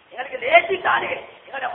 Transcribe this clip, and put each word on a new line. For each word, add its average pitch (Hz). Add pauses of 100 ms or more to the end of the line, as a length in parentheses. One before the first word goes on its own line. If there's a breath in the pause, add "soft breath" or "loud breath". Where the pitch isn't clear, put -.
(100)
எங்களுக்கு 254
லேசி 185
தானே - (420)
எங்களோட 262